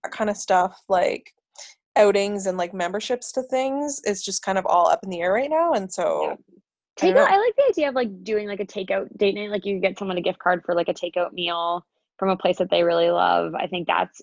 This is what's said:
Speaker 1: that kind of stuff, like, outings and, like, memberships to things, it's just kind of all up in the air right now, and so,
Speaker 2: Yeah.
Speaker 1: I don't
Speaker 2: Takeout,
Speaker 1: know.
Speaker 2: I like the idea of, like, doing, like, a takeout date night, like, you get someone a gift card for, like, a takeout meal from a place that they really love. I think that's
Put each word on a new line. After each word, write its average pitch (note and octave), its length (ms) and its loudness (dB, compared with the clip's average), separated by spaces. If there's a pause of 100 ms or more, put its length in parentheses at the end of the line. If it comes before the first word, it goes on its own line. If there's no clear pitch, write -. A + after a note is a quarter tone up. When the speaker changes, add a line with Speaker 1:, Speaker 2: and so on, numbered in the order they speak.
Speaker 1:
that - 100 -10
kind G#3+ 180 -2
of G#3 60 -2
stuff, F#3 520 0
like, - 460 0 (640)
outings G3+ 500 4
and, F#3 120 -2
like, F3+ 160 -4
memberships F#3+ 580 -4
to C4 120 -4
things, C4+ 600 -4
it's G3+ 200 -2
just - 180 -6
kind F#3+ 160 -2
of F#3 80 -4
all F3 220 4
up D#3+ 160 2
in F#3+ 60 -8
the F3 120 -6
air F#3 100 0
right C4+ 180 0
now, D#4+ 240 2
and G3 180 -4
so, F3+ 120 -4 (160)
Speaker 2:
Yeah. D#3 160 -4 (680)
Speaker 1:
I D#4+ 40 4
don't F#4+ 100 6
Speaker 2:
Takeout, C#5 120 8
Speaker 1:
know. - 0 -
Speaker 2:
I G4 100 6
like A4+ 180 0
the C#5+ 140 6
idea D4+ 200 0
of, B3 60 -4
like, G3 280 -4
doing, G#3 240 -2
like, G3+ 120 -6
a G3 60 -6
takeout G3 520 -6
date G3+ 180 4
night, G#3 140 -6
like, G3+ 160 -4
you G3 140 -2
get F#3+ 180 -2
someone F#3 200 -4
a F3 40 -6
gift F#3 180 -4
card F3+ 240 0
for, F3 100 -2
like, E3+ 140 0
a F3+ 60 -2
takeout F3 380 -4
meal E3+ 540 -4 (320)
from F#3+ 120 0
a F#3 60 0
place F3+ 220 0
that F#3 120 -2
they F3 140 2
really E3+ 260 2
love. F3 440 2
I - 140 -4
think F3 200 -6
that's F3+ 340 -2